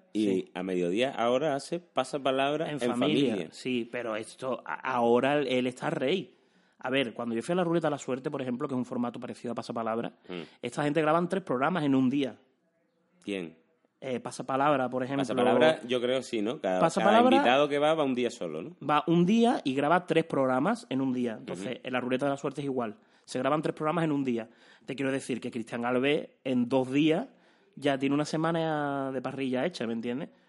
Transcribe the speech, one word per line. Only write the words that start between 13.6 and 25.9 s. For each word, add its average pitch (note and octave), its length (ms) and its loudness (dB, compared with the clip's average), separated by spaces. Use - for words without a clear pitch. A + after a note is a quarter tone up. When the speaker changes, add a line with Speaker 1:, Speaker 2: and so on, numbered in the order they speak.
Speaker 2:
Eh, B2+ 200 -6
Pasapalabra, C3 680 0
por B2+ 160 -2
ejemplo. C#3 200 -2
Speaker 1:
Pasapalabra, A#2+ 640 4
yo B2 120 0
creo B2+ 220 0
sí, A2+ 220 -2
¿no? C3 180 -2
Cada, F#2 180 2
Speaker 2:
Pasapalabra G#3 440 6
Speaker 1:
cada B3+ 140 6
invitado D3 320 4
que C#3+ 100 0
va, D3+ 160 4
va D#3 80 2
un C3+ 100 0
día A#2+ 160 0
solo, E2 320 -8
¿no? D#3+ 140 -12
Speaker 2:
va D3 200 4
un E3+ 180 6
día A#3 380 4
y C3 100 -2
graba D#3 320 2
tres D#3+ 200 2
programas C#3 680 0
en C3 100 -2
un C3+ 100 -2
día. A#2+ 280 -4
Entonces, G2+ 380 -8
Speaker 1:
Ujú. - 100 -12
Speaker 2:
en B2+ 60 -8
la B2 80 0
Ruleta B2+ 260 -2
de C#3 40 0
la C#3 60 -4
Suerte C#3+ 240 -6
es C#3 40 -6
igual. B2 320 -4
Se - 160 -6
graban C#3 240 0
tres - 100 -2
programas D#3 300 -2
en D#3+ 80 0
un C#3+ 120 0
día. A#2 240 -2
Te C#3 100 -10
quiero C3+ 160 -2
decir C3 300 -4
que A#2+ 80 -6
Cristian A#2 320 -8
Galvez, B2+ 480 0